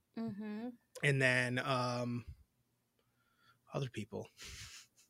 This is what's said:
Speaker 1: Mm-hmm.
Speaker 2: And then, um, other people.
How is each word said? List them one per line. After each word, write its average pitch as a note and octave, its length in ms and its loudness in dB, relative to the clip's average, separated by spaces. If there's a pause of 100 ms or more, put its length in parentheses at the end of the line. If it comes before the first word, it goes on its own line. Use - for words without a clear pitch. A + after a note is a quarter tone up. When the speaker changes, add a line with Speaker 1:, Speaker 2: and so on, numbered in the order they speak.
(200)
Speaker 1:
Mm-hmm. G#3+ 500 -4 (340)
Speaker 2:
And C#3 180 4
then, B2+ 380 6
um, B2 680 0 (1500)
other C#3 160 -2
people. G2+ 380 -8 (840)